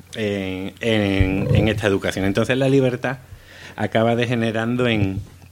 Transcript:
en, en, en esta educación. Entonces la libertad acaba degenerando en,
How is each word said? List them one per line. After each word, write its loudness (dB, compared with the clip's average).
en, -6
en, 2
en 4
esta -2
educación. 0
Entonces 0
la 2
libertad 2
acaba 2
degenerando 0
en, 0